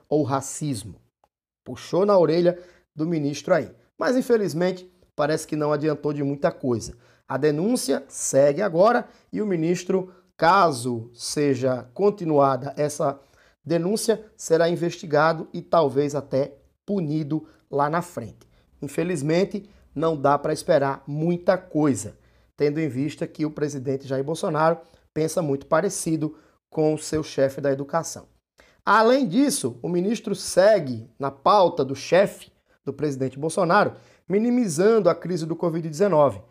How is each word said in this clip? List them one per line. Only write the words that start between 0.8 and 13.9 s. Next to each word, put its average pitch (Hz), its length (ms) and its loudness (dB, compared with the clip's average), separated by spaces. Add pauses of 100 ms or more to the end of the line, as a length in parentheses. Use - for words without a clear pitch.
Puxou 160 400 -2
na 202 120 4
orelha 170 420 4 (360)
do 156 120 -4
ministro 151 460 -2
aí. 131 180 0 (260)
Mas, 247 180 0
infelizmente, 185 760 0 (240)
parece 156 320 -2
que - 80 -6
não 151 180 0
adiantou 147 400 -2
de 143 100 -4
muita 139 280 -2
coisa. 120 440 -4 (320)
A 131 80 -4
denúncia 175 720 0
segue 143 540 2
agora 208 460 2 (260)
e 196 80 -4
o 214 60 -2
ministro, 180 640 -2 (240)
caso 135 760 2
seja 127 800 -2
continuada 147 800 0
essa 151 420 -2 (460)
denúncia, 190 580 -2 (120)